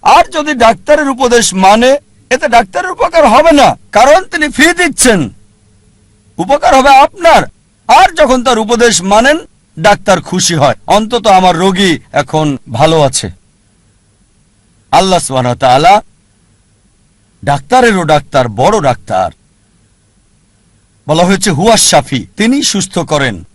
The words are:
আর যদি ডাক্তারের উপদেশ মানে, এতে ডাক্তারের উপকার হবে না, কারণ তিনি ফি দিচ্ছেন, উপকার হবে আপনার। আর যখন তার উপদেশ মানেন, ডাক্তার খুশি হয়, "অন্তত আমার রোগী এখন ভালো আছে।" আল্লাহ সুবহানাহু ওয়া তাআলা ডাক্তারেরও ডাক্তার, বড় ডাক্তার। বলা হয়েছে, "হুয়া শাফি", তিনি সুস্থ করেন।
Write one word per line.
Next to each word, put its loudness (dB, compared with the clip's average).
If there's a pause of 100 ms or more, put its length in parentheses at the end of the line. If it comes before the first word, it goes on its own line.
আর 2
যদি -6
ডাক্তারের 0
উপদেশ -2
মানে, 2 (320)
এতে -4
ডাক্তারের -2
উপকার 0
হবে 4
না, 2 (140)
কারণ 4
তিনি -6
ফি 0
দিচ্ছেন, -2 (1080)
উপকার -2
হবে 2
আপনার। 2 (440)
আর 4
যখন 0
তার -2
উপদেশ 0
মানেন, 0 (420)
ডাক্তার 0
খুশি -4
হয়, 0 (120)
"অন্তত -2
আমার 2
রোগী -2 (120)
এখন -4 (140)
ভালো 0
আছে।" -4 (1600)
আল্লাহ 0
সুবহানাহু -4
ওয়া 2
তাআলা 4 (1400)
ডাক্তারেরও 0
ডাক্তার, -2
বড় -2
ডাক্তার। -4 (1800)
বলা 0
হয়েছে, -2
"হুয়া 0
শাফি", -2 (100)
তিনি -2
সুস্থ -6
করেন। -4 (120)